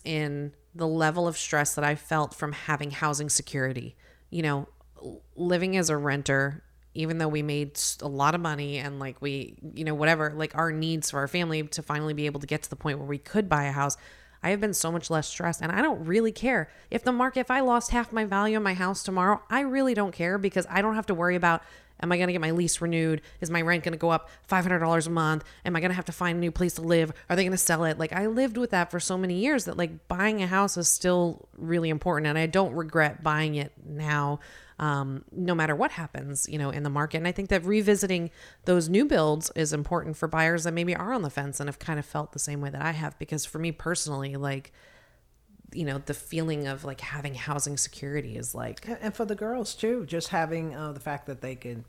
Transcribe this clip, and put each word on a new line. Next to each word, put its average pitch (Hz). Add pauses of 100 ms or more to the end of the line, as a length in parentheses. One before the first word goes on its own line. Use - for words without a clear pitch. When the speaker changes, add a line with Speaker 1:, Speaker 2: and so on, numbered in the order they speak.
Speaker 1:
in 147 (200)
the 165
level 160
of -
stress -
that 147
I 147
felt 151
from 147
having 147
housing 147
security, 131 (340)
you 170
know, 143 (360)
l-, - (140)
living 180
as 170
a 151
renter, 139 (300)
even 160
though 160
we 151
made 147
s-, -
a 147
lot 143
of 175
money 143
and, 139
like, 135
we, 139 (160)
you 160
know, 151
whatever, 151
like, 156
our 160
needs 160
for 143
our 139
family 160
to 151
finally 151
be 147
able 147
to 147
get 151
to -
the -
point 147
where 139
we 143
could 202
buy 147
a 139
house, 139 (500)
I 185
have 202
been 214
so 165
much 165
less 156
stressed, 170
and 160
I 208
don't 269
really 220
care. 220 (200)
If 226
the 254
market, 254
if 247
I 262
lost 240
half 233
my 220
value 208
in 214
my 190
house 185
tomorrow, 185
I 240
really 269
don't 202
care 175
because 190
I 185
don't 220
have 220
to 202
worry 175
about, 175 (380)
am 175
I 175
gonna 180
get 180
my 160
lease 170
renewed? 160 (200)
Is 165
my 170
rent 165
gonna 170
go 170
up 160 (180)
five 185
hundred 180
dollars 165
a 165
month? 156 (220)
Am 175
I 160
gonna 180
have 185
to 160
find 175
a -
new 170
place 175
to 165
live? 165 (180)
Are 175
they 190
gonna 185
sell 165
it? 160
Like, 160
I 196
lived 226
with 240
that 175
for 170
so 185
many 185
years 233
that, 175
like, 165
buying 202
a 180
house 190
is 170
still 180
really 165
important, 156
and 147
I 160
don't 165
regret 156
buying 156
it 143 (120)
now, 147 (400)
um, 139
no 175
matter 156
what 254
happens, 139
you 151
know, 143
in 143
the 143
market. 147
And 165
I 180
think 196
that 180
revisiting 196 (360)
those 175
new 208
builds 156
is 156
important 151
for 160
buyers 160
that 165
maybe 170
are 214
on 226
the 143
fence 139
and 143
have 139
kind 151
of 143
felt 151
the 147
same 143
way 139
that 139
I 160
have. 156
Because 151
for -
me 165
personally, 143
like, 139 (1040)
you 175
know, 139
the 147
feeling 160
of, 135
like, 135
having 143
housing 143
security 139
is, 117
like 117
Speaker 2:
And, 233
and 214
for 233
the 208
girls, 226
too, 226
just 165
having, 160
uh, 151
the 135
fact 143
that 127
they 131
can 120